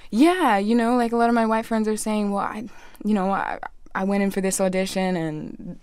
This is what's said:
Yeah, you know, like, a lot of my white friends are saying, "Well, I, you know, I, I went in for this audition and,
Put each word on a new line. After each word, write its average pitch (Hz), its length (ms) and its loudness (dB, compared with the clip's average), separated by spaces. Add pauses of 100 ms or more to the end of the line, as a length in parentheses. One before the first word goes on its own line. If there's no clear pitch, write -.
Yeah, 294 480 4
you 208 160 2
know, 240 220 4
like, 233 160 2
a 233 60 0
lot 233 120 4
of 240 60 4
my 226 100 2
white 226 200 0
friends 220 240 0
are 214 80 0
saying, 214 340 -2
"Well, 202 120 -2
I, 214 260 -8 (340)
you 214 100 2
know, 196 180 2
I, - 280 -2 (340)
I 190 100 -4
went 202 200 2
in 196 80 0
for 196 100 -4
this 190 180 0
audition 190 560 0
and, 160 680 -6